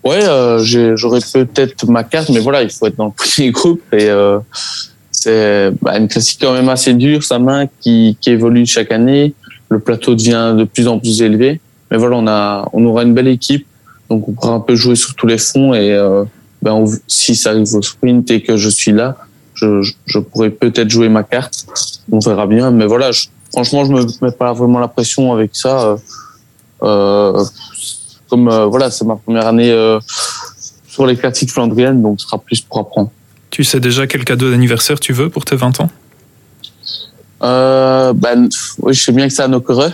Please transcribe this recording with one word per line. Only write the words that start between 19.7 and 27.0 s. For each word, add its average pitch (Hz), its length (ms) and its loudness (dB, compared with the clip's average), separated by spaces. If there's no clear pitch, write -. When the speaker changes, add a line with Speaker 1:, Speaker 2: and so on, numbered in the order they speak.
Speaker 1:
je, 101 100 -4
je - 120 -2
pourrais 107 320 -2
peut-être 117 400 -2
jouer 113 180 2
ma 110 140 2
carte. - 440 -6
On 110 80 0
verra 104 300 0
bien, 120 240 2
mais 110 140 4
voilà, 120 260 0
je, - 140 -4
franchement, 139 320 -2
je 139 80 0
me 127 120 2
mets 127 120 -2
pas 123 200 -2
vraiment 120 280 2
la 120 80 -2
pression 127 440 -2
avec 110 200 0
ça. 131 300 -2
Euh, 107 140 0
euh, 101 600 0